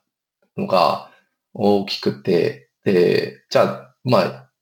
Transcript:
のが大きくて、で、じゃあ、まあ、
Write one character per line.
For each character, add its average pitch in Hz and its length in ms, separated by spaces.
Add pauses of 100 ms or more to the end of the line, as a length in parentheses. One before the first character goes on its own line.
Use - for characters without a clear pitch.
(580)
の 98 100
が 92 420 (440)
大 101 320
き - 140
く - 220
て、 85 480 (140)
で、 - 680
じ 131 100
ゃ 107 40
あ、 - 400
ま 123 160
あ、 - 280 (140)